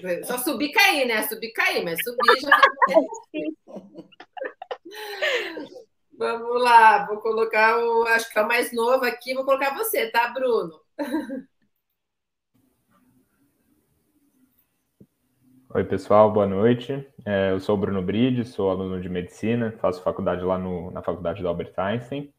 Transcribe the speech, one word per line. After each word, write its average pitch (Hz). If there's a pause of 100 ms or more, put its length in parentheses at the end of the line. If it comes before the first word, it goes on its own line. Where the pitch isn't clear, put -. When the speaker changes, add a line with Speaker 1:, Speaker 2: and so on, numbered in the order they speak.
(240)
Speaker 1:
só 247
subi 277
e 294
caí, 381
né? 220
Subi 220
e -
caí, 349
mas 165
subi 247
já 285 (640)
fiquei. 302 (220)
Speaker 2:
<laughs> 381 (460)
Speaker 1:
Vamos 233
lá, 226
vou 208
colocar 220
o, 233
acho 233
que -
é 208
o 220
mais 233
novo 247
aqui, -
vou 262
colocar 277
você, 302
tá, 233
Bruno? 233 (180)
<laughs> 269 (4000)
Speaker 3:
Oi, 95
pessoal, 101
boa 101
noite. 123 (180)
É, 95
eu 95
sou 104
o -
Bruno 98
Bride, 117
sou 98
aluno 92
de 92
medicina, 107
faço 92
faculdade 90
lá 92
no, 92
na 90
faculdade 87
do 90
Albert 85
Einstein. 127